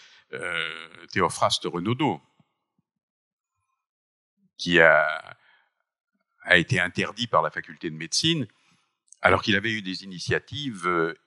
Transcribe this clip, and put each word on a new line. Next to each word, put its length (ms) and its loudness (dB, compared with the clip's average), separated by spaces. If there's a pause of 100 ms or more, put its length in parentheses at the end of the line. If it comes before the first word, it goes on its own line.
(340)
euh, 800 -8
Théophraste 520 0
Renaudot, 560 -2 (2250)
qui 240 4
a, 560 4 (1080)
a 140 4
été 240 2
interdit 460 -4
par 140 2
la 80 -2
faculté 400 -10
de 60 -8
médecine, 500 -2 (760)
alors 200 4
qu'il 160 0
avait 160 -2
eu 80 -6
des 220 -8
initiatives, 840 -6
euh, 260 0 (140)